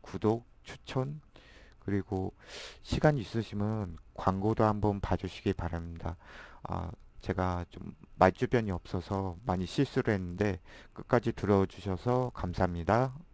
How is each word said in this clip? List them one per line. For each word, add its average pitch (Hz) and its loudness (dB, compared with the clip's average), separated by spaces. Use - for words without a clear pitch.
구독, 107 0
추천, 143 -6
그리고 95 -2
시간 147 2
있으시면 104 -4
광고도 104 2
한번 104 2
봐주시기 - -2
바랍니다. 85 -6
아, 87 -6
제가 90 0
좀 - -12
말주변이 107 4
없어서 92 -4
많이 92 0
실수를 131 0
했는데 92 0
끝까지 113 0
들어주셔서 104 2
감사합니다. 92 0